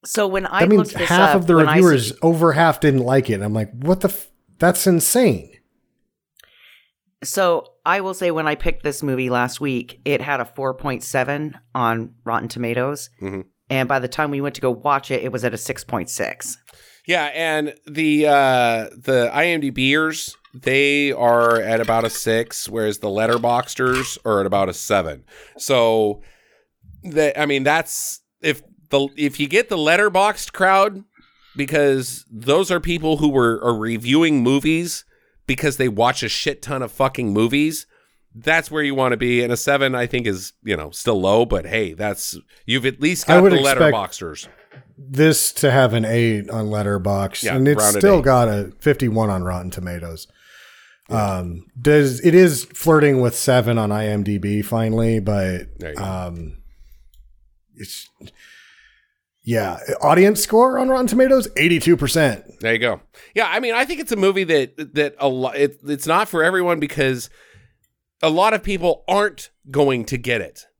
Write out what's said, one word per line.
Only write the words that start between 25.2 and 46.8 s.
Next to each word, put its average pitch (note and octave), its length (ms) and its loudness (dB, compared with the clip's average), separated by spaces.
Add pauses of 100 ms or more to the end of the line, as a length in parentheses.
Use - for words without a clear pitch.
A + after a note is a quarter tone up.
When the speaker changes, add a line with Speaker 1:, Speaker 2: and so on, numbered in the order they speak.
Speaker 3:
So, A2+ 640 0 (840)
the, D3+ 380 -2
I D3+ 60 0
mean, C#3 160 0
that's, - 580 -4 (220)
if D3+ 200 -2 (280)
the, C#3 260 0
if C#3+ 240 -4
you D3 80 -2
get G3 220 0
the G3+ 60 -2
Letterboxd F#3+ 760 0
crowd, G3 520 2 (520)
because C#3 760 0
those C#3 400 0
are F3 100 0
people D#3+ 380 0
who D3+ 100 2
were, A#2+ 360 2
are A#2+ 140 2
reviewing B2 640 2
movies D3+ 600 0 (420)
because C3+ 300 -2
they C3 120 0
watch A#2 340 0
a A#2 80 -6
shit - 320 -6
ton C3+ 180 -8
of A#2+ 100 -8
fucking C3 440 -2
movies, C#3+ 520 0 (480)
that's D#3 360 -2
where D#3 120 -4
you C#3 120 -2
wanna B2+ 240 0
be. A#2+ 240 0
And A#2+ 100 -2
a A#2+ 60 -4
seven, C#3 360 0
I A#2+ 120 -2
think, A#2+ 200 -4
is, F#2+ 360 -8
you G#2 120 -4
know, D2+ 160 -8
still A2 300 -2
low, G2+ 240 4
but F#2+ 220 -4
hey, F#2+ 260 -4
that's, G2+ 460 -8 (260)
you've B2 220 -2
at B2 120 -4
least D#3 300 -2
Speaker 2:
I D#3+ 60 6
Speaker 3:
got F3+ 80 8
Speaker 2:
would F#3+ 100 6
Speaker 3:
the E3+ 80 4
Speaker 2:
expect C3+ 200 2
Speaker 3:
Letterboxders. G2 680 -2 (480)
Speaker 2:
This C#3 580 2
to C#3+ 160 2
have B2+ 240 4
an A2+ 100 0
eight A2 460 0
on A2 160 -4
Letterboxd, G2+ 800 -2